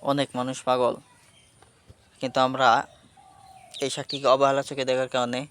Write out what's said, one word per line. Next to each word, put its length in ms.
অনেক 160
মানুষ 180
পাগল, 260
কিন্তু 260
আমরা 220
এই 100
শাকটিকে 400
অবহেলার 340
চোখে 200
দেখার 260
কারণে 240